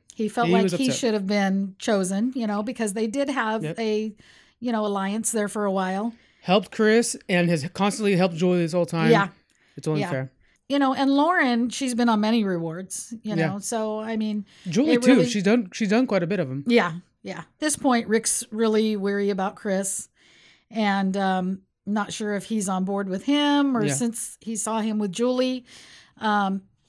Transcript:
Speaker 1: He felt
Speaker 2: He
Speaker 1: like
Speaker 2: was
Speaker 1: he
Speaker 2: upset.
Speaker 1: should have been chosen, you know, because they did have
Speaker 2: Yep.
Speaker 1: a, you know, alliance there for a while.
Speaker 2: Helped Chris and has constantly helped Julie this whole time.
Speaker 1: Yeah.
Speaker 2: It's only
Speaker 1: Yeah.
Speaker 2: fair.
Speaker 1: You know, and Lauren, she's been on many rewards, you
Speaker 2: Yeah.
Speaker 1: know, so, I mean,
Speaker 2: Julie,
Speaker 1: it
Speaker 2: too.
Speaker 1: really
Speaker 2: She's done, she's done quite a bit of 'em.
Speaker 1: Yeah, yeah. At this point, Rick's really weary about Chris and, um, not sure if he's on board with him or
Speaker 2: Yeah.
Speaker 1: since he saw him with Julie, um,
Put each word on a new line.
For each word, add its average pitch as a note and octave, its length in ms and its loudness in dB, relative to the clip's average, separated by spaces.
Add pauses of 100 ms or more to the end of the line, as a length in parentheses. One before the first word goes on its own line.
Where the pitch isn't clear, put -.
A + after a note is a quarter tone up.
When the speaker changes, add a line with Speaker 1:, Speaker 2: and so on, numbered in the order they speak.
(140)
Speaker 1:
He G#3+ 140 -4
felt A#3 200 0
Speaker 2:
He E3+ 60 4
Speaker 1:
like G3 100 6
Speaker 2:
was F3+ 100 0
Speaker 1:
he B3+ 140 0
Speaker 2:
upset. B3 120 0
Speaker 1:
should A#3 140 0
have G3+ 140 -2
been G3 520 0
chosen, G3+ 560 0
you A#3 120 -4
know, G#3 140 -4
because A3+ 300 -4
they A3 160 -2
did C#4 220 -2
have A3+ 340 -2
Speaker 2:
Yep. D#3 160 -6
Speaker 1:
a, G#3+ 340 -2 (460)
you A#3+ 140 -4
know, G#3+ 120 0
alliance G3+ 460 -2
there G#3 160 -2
for G#3 160 -4
a G3+ 80 0
while. F#3+ 420 -2 (280)
Speaker 2:
Helped F#3 300 2
Chris A3 440 2 (140)
and F3 200 2
has D#3 240 0
constantly G3+ 440 0
helped F3 180 2
Julie F3+ 240 2
this E3 140 -2
whole F3 120 0
time. D#3+ 260 2
Speaker 1:
Yeah. G3+ 180 4 (480)
Speaker 2:
It's D3 100 -10
only D#3 140 0
Speaker 1:
Yeah. - 80 -4
Speaker 2:
fair. C3 220 -6 (380)
Speaker 1:
You C#4 100 2
know, C4 160 2
and C#4 160 2
Lauren, C#4 580 2
she's B3+ 240 -4
been A#3+ 160 2
on G#3+ 120 4
many A3 220 2
rewards, F3+ 720 -6 (100)
you G#3+ 120 -6
Speaker 2:
Yeah. D#3+ 140 2
Speaker 1:
know, G3+ 100 -6
so, G#3+ 400 -4
I A3 180 -6
mean, G#3+ 280 -4 (220)
Speaker 2:
Julie, A#3 260 2
Speaker 1:
it A#3+ 100 4
Speaker 2:
too. B3+ 140 8
Speaker 1:
really F#3 120 6
Speaker 2:
She's G#3 140 -2
done, G#3 300 2
she's G#3+ 160 -2
done A#3+ 180 4
quite G3 160 0
a E3 40 -2
bit F#3+ 120 0
of C#3+ 100 -2
'em. C3+ 160 -6
Speaker 1:
Yeah, G#3 280 4 (280)
yeah. F#3+ 180 -12
At - 200 -20
this D4+ 160 -2
point, A#3+ 320 2
Rick's A3 420 0
really G#3+ 460 2
weary G3+ 340 -2
about G3 260 -2
Chris G3 540 -4 (600)
and, G3 460 0
um, F#3+ 420 -2 (260)
not G#3 260 -4
sure G#3 220 -6
if G3 120 -6
he's A3 220 -2
on F#3 160 -2
board G3 260 -2
with F3+ 160 -6
him C#4+ 520 2
or A3 80 2
Speaker 2:
Yeah. C#3+ 80 0
Speaker 1:
since - 480 -4
he A3+ 140 -6
saw A3 260 -2
him A3 160 0
with G#3 140 -2
Julie, B3+ 540 0 (520)
um, G3+ 440 0 (280)